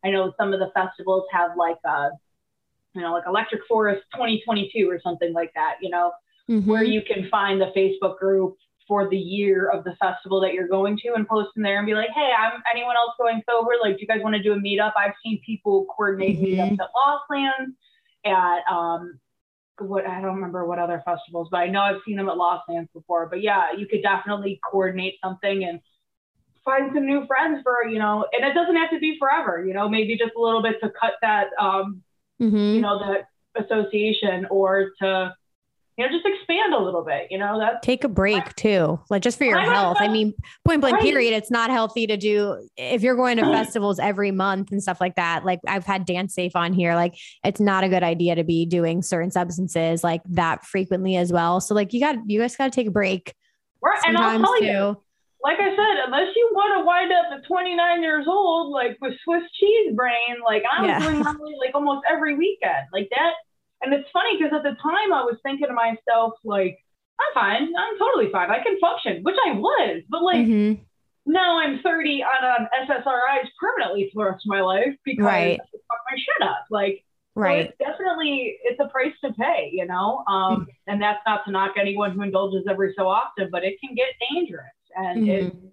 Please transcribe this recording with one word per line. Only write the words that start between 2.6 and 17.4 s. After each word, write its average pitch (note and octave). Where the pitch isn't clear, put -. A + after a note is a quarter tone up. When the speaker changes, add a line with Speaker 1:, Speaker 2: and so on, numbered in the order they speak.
Speaker 1:
you F#3
know, E3+
like, E3+
Electric G#3+
Forest G#3
twenty A3+
twenty-two G3+
or F3
something E3+
like E3
that, D#3
you F#3+
know, F3
Speaker 2:
Mm-hmm. G#3
Speaker 1:
where A3
you G#3+
can G3
find G3
the F#3
Facebook F#3+
group F#3+
for G3+
the F#3+
year F#3+
of G3
the F3
festival F#3+
that F#3
you're F#3
going G3
to A#3+
and G#3+
post G#3+
in A3
there G3+
and G#3
be G#3+
like, A3+
"Hey, C#4+
I'm A3+
anyone A#3+
else A#3+
going A#3
sober? A#3
Like, G3+
do G3+
you G#3
guys A3
wanna G#3+
do G#3
a -
meetup?" G3+
I've G3+
seen A3
people G3
coordinate G3
Speaker 2:
Mm-hmm. F#3+
Speaker 1:
meetups G3
at -
Lost C#4+
Lands, C4+